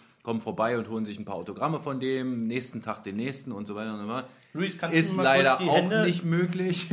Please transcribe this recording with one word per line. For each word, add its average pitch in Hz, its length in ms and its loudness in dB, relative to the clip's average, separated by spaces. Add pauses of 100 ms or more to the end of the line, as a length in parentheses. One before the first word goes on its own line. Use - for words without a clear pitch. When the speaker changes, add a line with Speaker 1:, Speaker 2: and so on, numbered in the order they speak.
(240)
Speaker 1:
kommen 117 180 -4
vorbei 110 360 0
und 104 120 -4
holen 110 160 -4
sich 104 140 -8
ein 104 60 -10
paar 98 100 -8
Autogramme 101 440 -4
von 143 220 -6
dem, 127 460 -2
nächsten 123 340 -6
Tag - 220 -8
den 98 120 -8
nächsten 131 380 -6
und 101 120 -8
so 101 100 -8
weiter 110 180 -6
und 104 80 -8
so 104 80 -8
weiter. 127 180 -6 (260)
Speaker 2:
Luis, 185 240 -4
kannst 165 200 0
Speaker 1:
Ist 165 140 4
Speaker 2:
du - 60 0
mal - 60 2
Speaker 1:
leider 135 280 8
Speaker 2:
kurz 131 120 4
die 165 60 2
Speaker 1:
auch 147 60 6
Speaker 2:
Hände 180 280 4
Speaker 1:
nicht 175 220 2
möglich. 175 680 0